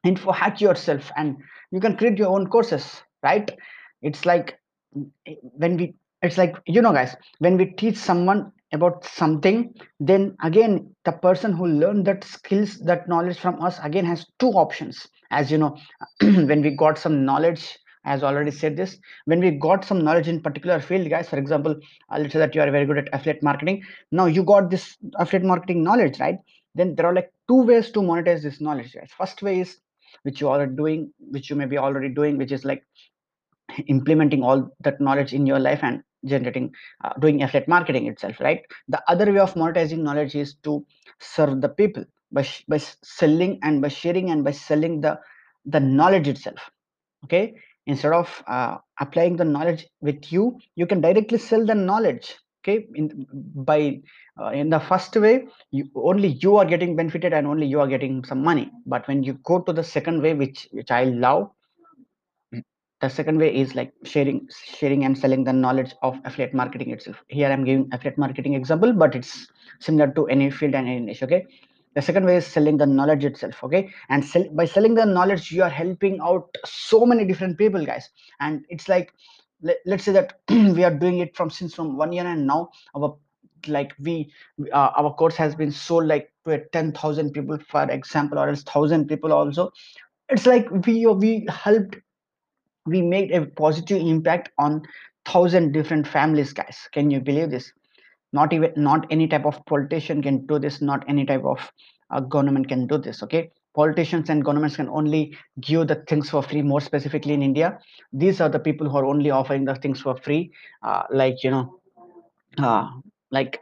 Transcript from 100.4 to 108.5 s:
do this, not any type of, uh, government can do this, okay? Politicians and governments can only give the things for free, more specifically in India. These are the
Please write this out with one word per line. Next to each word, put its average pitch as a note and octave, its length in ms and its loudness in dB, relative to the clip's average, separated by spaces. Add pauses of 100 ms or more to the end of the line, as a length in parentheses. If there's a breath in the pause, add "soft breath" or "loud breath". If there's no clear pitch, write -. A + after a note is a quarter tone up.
do D3 140 0
this, C#3+ 200 -6
not C#3+ 280 -2
any C#3+ 180 0
type C3+ 180 -2
of, C3 140 -2 (520 soft breath)
uh, B2 100 -4
government C3+ 480 0
can B2+ 180 -2
do C#3+ 100 -2
this, A#2+ 280 -8
okay? E3 260 -4 (240)
Politicians D#3+ 560 0
and D3+ 140 0
governments D3 320 -2
can C3+ 120 -6
only D3+ 480 -2 (240 loud breath)
give D#3 280 0
the D3+ 200 -2
things D3+ 220 0
for C#3+ 140 0
free, D3 180 -4
more C#3+ 180 0
specifically D3 540 -4
in C#3+ 80 0
India. D3+ 340 0 (360 soft breath)
These F#3 280 0
are D#3+ 80 4
the E3 120 0